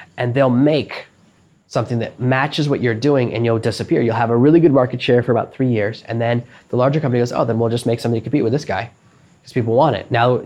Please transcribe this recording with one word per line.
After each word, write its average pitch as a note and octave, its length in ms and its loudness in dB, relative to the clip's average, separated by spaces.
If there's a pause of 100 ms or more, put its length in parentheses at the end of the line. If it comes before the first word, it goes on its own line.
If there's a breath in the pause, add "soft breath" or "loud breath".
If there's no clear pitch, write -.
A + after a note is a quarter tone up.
(160 loud breath)
And B2 160 -4
they'll C3+ 160 4
make C#3 580 0 (600)
something A#2+ 320 -4
that - 220 -8
matches C3+ 480 0
what C3 120 0
you're A#2 140 0
doing, B2+ 400 0
and A#2 100 -2
you'll A2+ 140 2
disappear. A#2 420 -2
You'll B2 140 0
have A#2 160 0
a A#2 60 2
really D3+ 240 6
good D#3 120 4
market B2+ 300 0
share B2 200 2
for B2 100 0
about G#2+ 200 -2
three C3 160 -2
years, A2 380 -2
and A2+ 140 -6
then A#2+ 240 -2 (240 loud breath)
the - 80 -6
larger C#3 240 0
company B2 200 0
goes, A#2+ 120 -2
"Oh, D3+ 120 -2
then A#2 140 -2
we'll A#2 100 0
just A#2 180 -4
make A#2 140 -2
something A#2 200 -2
to - 40 -10
compete C3+ 200 -2
with A2 80 -2
this D3 120 -2
guy, G2+ 260 -6 (520 soft breath)
'cause - 100 -20
people A2+ 220 -2
want C3 220 2
it. F#2 120 -8
Now, A#2+ 380 0